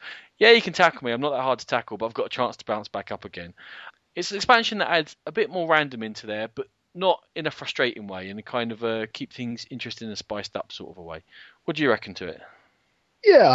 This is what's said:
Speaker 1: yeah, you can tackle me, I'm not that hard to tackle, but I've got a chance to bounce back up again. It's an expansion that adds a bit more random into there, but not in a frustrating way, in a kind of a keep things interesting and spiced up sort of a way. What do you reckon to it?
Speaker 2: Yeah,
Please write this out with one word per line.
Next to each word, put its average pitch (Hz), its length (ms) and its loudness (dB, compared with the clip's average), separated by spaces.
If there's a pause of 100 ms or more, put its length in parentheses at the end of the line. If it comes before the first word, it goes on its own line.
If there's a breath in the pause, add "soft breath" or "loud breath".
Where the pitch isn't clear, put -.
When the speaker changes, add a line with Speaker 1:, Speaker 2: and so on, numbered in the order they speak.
(380 loud breath)
Speaker 1:
yeah, 226 140 8
you 233 100 6
can 185 100 -4
tackle 165 320 4
me, 120 80 -2
I'm 120 80 -2
not 147 120 0
that 131 100 -2
hard 127 160 0
to - 80 -18
tackle, 117 320 -4
but 113 80 -2
I've 117 80 -10
got 120 120 -4
a - 40 -12
chance 120 280 -4
to - 60 -20
bounce 107 240 -4
back - 220 -8
up 101 140 -8
again. 87 280 -14 (640 loud breath)
It's 180 160 -6
an 202 60 -6
expansion 226 420 2
that 143 120 -2
adds 165 260 0 (100)
a 156 60 -10
bit 147 180 -2
more 170 180 -2
random 143 340 2
into 110 240 -10
there, 107 280 -6
but - 140 -8 (260)
not 180 280 0 (120)
in 160 120 -6
a 147 40 -2
frustrating - 560 -4
way, 95 240 -10
in 104 80 -10
a 107 40 -12
kind 117 300 -4
of 107 100 -10
a 113 240 -2
keep - 260 -12
things 120 380 -10
interesting 113 380 -10
and 104 80 -10
spiced - 400 -8
up - 160 -10
sort 67 200 -14
of - 60 -20
a 87 40 -18
way. 80 200 -12 (420 soft breath)
What 160 120 -4
do 156 60 -2
you 139 80 6
reckon 104 240 -2
to 92 140 -10
it? 78 120 -12 (840 soft breath)
Speaker 2:
Yeah, 277 300 10